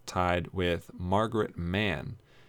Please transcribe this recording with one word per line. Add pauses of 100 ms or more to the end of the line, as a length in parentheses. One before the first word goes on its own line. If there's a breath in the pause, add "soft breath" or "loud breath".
tied
with
Margaret
Mann (320 soft breath)